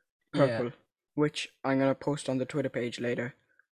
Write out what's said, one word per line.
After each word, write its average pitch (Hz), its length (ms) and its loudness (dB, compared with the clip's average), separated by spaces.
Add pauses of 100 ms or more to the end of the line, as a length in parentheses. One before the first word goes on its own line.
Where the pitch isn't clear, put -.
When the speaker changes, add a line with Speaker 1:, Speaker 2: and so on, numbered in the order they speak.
(340)
Speaker 1:
Yeah. 143 140 6 (120)
Speaker 2:
purple, 120 120 -2 (440)
which - 340 0 (140)
I'm 135 160 2
gonna 135 160 4
post 143 340 -4
on 131 80 0
the 127 80 -2
Twitter 135 240 -2
page 120 300 -4
later, 120 340 -4 (420)